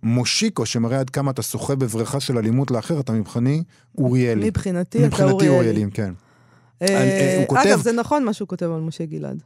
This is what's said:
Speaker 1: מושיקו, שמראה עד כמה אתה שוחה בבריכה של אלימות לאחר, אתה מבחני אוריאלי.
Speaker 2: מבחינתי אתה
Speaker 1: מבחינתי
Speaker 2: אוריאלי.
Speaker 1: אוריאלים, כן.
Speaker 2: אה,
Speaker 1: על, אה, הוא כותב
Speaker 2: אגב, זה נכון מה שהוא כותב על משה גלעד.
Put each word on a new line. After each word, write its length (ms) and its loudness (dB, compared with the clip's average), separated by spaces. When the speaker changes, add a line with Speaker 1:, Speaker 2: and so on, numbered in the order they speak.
Speaker 1:
מושיקו, 600 0
שמראה 340 -2
עד 100 -4
כמה 220 -2
אתה 100 -4
שוחה 340 -4
בבריכה 440 -2
של 180 -2
אלימות 340 0
לאחר, 280 -2
אתה 120 -4
מבחני 520 0
אוריאלי. 500 2
Speaker 2:
מבחינתי 500 -2
אתה 100 6
Speaker 1:
מבחינתי 260 2
Speaker 2:
אוריאלי. 220 4
Speaker 1:
אוריאלים, 360 2
כן. 220 -4
Speaker 2:
אה, 200 2
Speaker 1:
על, 60 4
אה, 320 2
הוא 80 2
כותב 140 2
Speaker 2:
אגב, 200 4
זה 100 0
נכון 340 0
מה 80 -2
שהוא 140 -8
כותב 240 -6
על 100 -4
משה 240 -8
גלעד. 400 -8